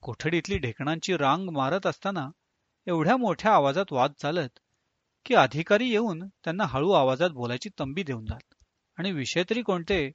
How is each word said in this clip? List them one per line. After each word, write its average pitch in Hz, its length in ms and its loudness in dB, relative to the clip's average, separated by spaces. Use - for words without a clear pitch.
कोठडीतली 165 580 -4
ढेकणांची 151 580 -4
रांग 151 320 2
मारत 160 380 -2
असताना 165 440 -4
एवढ्या 175 300 2
मोठ्या 214 380 2
आवाजात 147 360 4
वाद 139 220 2
चालत 147 460 -6
की 254 100 0
अधिकारी 180 540 4
येऊन 202 400 -2
त्यांना 185 360 -4
हळू 143 260 0
आवाजात 143 400 4
बोलायची 123 380 -6
तंबी 147 240 -6
देऊन 127 220 -6
जात 113 300 -12
आणि 185 140 -4
विषय 160 380 -2
तरी 240 120 0
कोणते 175 520 -2